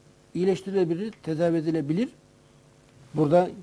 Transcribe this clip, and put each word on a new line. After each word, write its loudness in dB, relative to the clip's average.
iyileştirilebilir, 0
tedavi -2
edilebilir. -2
Burada 4